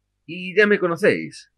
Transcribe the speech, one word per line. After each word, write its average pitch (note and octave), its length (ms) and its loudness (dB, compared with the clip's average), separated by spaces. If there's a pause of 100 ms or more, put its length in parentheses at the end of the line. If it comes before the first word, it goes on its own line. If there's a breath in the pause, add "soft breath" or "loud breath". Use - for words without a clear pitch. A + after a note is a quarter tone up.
(260)
Y F3+ 280 -12
ya G#3 120 4
me G#3 120 2
conocéis, E3 800 -2